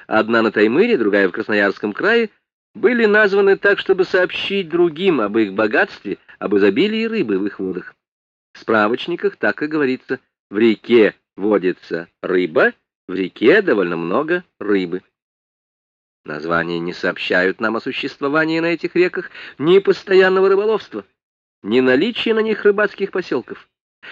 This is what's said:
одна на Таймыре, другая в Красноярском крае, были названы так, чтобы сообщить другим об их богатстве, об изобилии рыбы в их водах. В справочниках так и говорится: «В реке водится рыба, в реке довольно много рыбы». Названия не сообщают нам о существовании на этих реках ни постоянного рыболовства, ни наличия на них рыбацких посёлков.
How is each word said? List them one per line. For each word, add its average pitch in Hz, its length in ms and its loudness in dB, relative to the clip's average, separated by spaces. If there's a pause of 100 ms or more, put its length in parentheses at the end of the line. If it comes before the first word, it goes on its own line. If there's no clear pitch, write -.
одна 110 340 2
на 110 100 2
Таймыре, 151 460 2
другая 101 320 2
в - 20 -14
Красноярском 104 640 -2
крае, 226 360 0 (460)
были 233 300 2
названы 202 520 4
так, 202 220 0
чтобы 185 240 0
сообщить 185 680 -2
другим 170 520 0
об 104 160 -2
их 104 160 0
богатстве, 110 680 -2 (180)
об 95 200 -2
изобилии 175 480 2
рыбы 156 340 -2
в 101 80 -4
их - 120 -12
водах. 92 360 -8 (580)
В - 60 -20
справочниках 117 800 -2
так 107 260 -4
и 151 40 -6
говорится: 135 520 -4 (320)
«В 101 80 -4
реке 113 560 4 (200)
водится 90 720 -2 (140)
рыба, 92 520 0 (340)
в 90 80 -10
реке 117 480 2
довольно 98 340 0
много 143 460 -4 (160)
рыбы». 95 420 -2 (1200)
Названия 82 560 -4
не 85 140 -6
сообщают 92 680 -2
нам 110 160 -2
о 110 40 -8
существовании 151 800 -4
на 165 80 -2
этих 175 280 -4
реках 175 360 -2 (260)
ни 175 220 4
постоянного 190 680 2
рыболовства, 196 560 -2 (580)
ни 110 160 0
наличия 151 540 2
на 220 80 0
них 220 220 -2
рыбацких 202 480 0
посёлков. - 580 -8 (420)